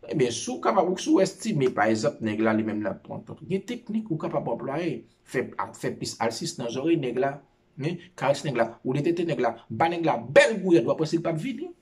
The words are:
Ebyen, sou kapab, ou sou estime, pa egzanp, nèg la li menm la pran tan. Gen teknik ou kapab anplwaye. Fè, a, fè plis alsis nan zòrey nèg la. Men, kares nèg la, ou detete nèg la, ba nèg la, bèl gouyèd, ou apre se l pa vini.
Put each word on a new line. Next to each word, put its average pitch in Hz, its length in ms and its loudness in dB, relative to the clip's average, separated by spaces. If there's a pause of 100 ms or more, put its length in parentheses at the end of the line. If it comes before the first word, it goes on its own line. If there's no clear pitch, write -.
Ebyen, 123 320 0
sou 247 240 -6
kapab, 196 320 2
ou 185 80 -2
sou 311 240 4
estime, 156 480 0
pa 107 200 2
egzanp, 113 340 0
nèg 107 180 0
la 110 120 4
li 110 120 2
menm 104 160 -4
la 95 80 -2 (140)
pran 107 180 -10
tan. - 240 -16
Gen 190 200 -2
teknik 220 440 -6
ou 156 80 -2
kapab 143 320 -4
anplwaye. 151 520 -4 (200)
Fè, 123 220 -2 (160)
a, - 160 -6
fè 120 180 -4
plis - 280 -8
alsis 113 360 -2
nan 120 140 -6
zòrey 160 260 2
nèg 123 220 -2
la. 139 160 0 (420)
Men, 170 180 -2 (220)
kares 139 260 0
nèg 131 140 0
la, 117 80 4 (160)
ou 131 140 0
detete 170 280 2
nèg 143 160 -2
la, 117 120 2 (160)
ba 117 200 2
nèg 170 160 -2
la, 131 140 2
bèl 214 420 6
gouyèd, 175 240 6
ou 139 80 2
apre 156 160 0
se 165 80 0
l 160 80 -2
pa 165 80 0
vini. 240 380 -6 (100)